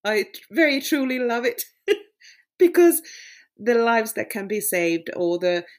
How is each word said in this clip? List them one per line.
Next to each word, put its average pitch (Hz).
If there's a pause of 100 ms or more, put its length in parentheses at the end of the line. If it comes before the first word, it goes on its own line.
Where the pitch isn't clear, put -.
I 214
t-, - (100)
very 277
truly 262
love 240
it 240 (220)
<laughs> 403 (600)
because 349 (540)
the 233
lives 233
that 214
can 196
be 208
saved 170
or 175
the 175 (140)